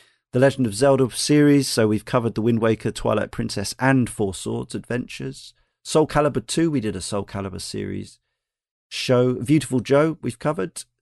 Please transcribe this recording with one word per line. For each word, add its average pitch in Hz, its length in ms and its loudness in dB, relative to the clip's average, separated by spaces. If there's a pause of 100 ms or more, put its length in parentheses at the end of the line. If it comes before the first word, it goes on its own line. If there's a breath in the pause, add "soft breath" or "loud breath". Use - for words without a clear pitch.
(340 soft breath)
The 123 60 2
Legend 131 280 2
of 101 80 -6
Zelda 131 400 4
series, 147 540 4
so 113 180 2
we've 107 180 0
covered 117 300 0
the 110 60 -4
Wind 117 180 2
Waker, 110 320 0
Twilight 110 400 -2
Princess, 113 480 -6
and 127 300 2
Four 95 240 -4
Swords 117 420 -8
adventures. 123 800 -10 (320)
Soul 156 220 2
Calibur 143 380 0
two, 165 240 0
we 143 120 -2
did 104 160 -4
a 90 40 -10
Soul 101 240 -6
Calibur 98 360 -10
series 98 580 -10 (680)
show. 127 460 2
Beautiful 131 440 0
Joe, 151 420 2
we've - 180 -8
covered. 156 440 -6 (180)